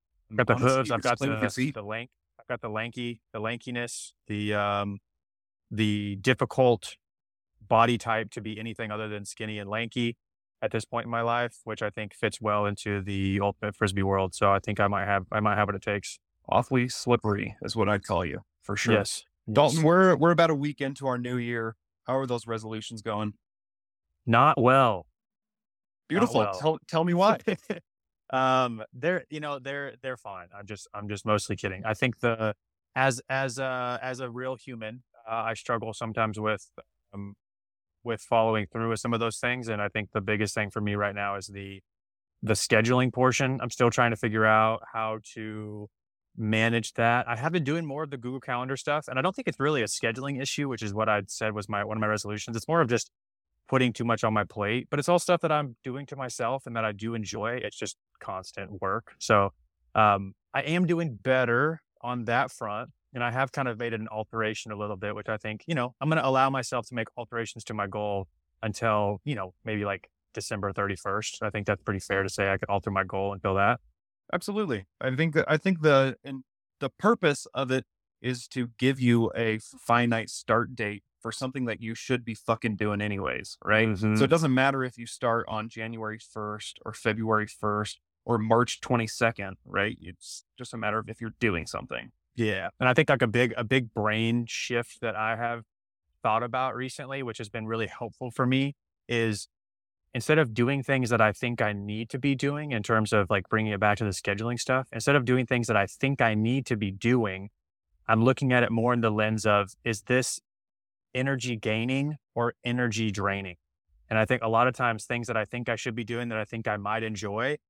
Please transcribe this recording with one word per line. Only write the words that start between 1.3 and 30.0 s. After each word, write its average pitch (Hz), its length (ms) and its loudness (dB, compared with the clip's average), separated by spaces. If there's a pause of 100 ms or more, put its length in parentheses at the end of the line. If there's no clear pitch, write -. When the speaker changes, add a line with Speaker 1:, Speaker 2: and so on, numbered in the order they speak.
Speaker 2:
your 104 100 0
Speaker 1:
the, - 40 -8
Speaker 2:
feet. 131 220 -2
Speaker 1:
the 107 80 -10
lank-, 110 260 -8 (300)
I've - 80 -20
got 120 140 -6
the 117 80 -8
lanky, 117 520 -6 (120)
the 110 60 -6
lankiness, 120 720 -6 (160)
the, 104 260 -2
um, 101 460 0 (720)
the 104 460 0
difficult 120 760 2 (720)
body 117 300 4
type 110 340 -4
to 120 100 -12
be 107 180 -10
anything 110 320 -8
other 107 160 -6
than 104 180 -8
skinny 107 340 -8
and 101 100 -10
lanky 117 480 -2 (440)
at 110 100 -2
this 113 140 -2
point 117 200 -6
in 117 60 -8
my 117 100 -2
life, 117 420 -2
which 110 180 -8
I 107 80 -2
think 107 240 -10
fits - 260 -2
well 104 260 2
into 101 360 -2
the 98 400 0
Ultimate 101 340 -2
Frisbee 95 280 -2
world. 95 300 0
So 101 180 2
I 98 80 4
think 104 200 -4
I 101 80 4
might 98 180 0
have, 98 260 0
I 110 80 0
might 107 160 2
have 104 120 4
what 101 80 -2
it 101 60 -6
takes. - 360 -4 (300)
Speaker 2:
Awfully 123 400 2
slippery 107 760 0
is - 140 -6
what 104 140 2
I'd 101 140 0
call 90 220 0
you, 73 160 -8 (220)
for 107 120 -6
sure. 110 200 2
Speaker 1:
Yes. - 280 0 (280)
Speaker 2:
Dalton, 143 260 6
Speaker 1:
Yes. 160 80 4
Speaker 2:
we're, 180 300 8
we're 156 160 6
about 165 180 6
a 156 60 2
week 143 260 -4
into 135 260 -4
our 123 100 -2
new 123 200 -4
year. 117 380 -4 (320)
How 127 100 0
are 135 80 -2
those 120 220 -2
resolutions 110 540 -6
going? 104 320 -4 (920)
Speaker 1:
Not 127 340 6
well. 127 360 8
Not 87 100 -8 (1040)
Speaker 2:
Beautiful. 190 300 2
Speaker 1:
well. 101 200 0
Speaker 2:
Tell, 156 280 0
tell 160 160 2
me 175 100 2
why. 196 300 4
Speaker 1:
<laughs> - 40 -6 (840)
Um, 131 500 2 (100)
they're, 143 380 -2
you 151 100 -8
know, 147 200 -6
they're, 139 420 -10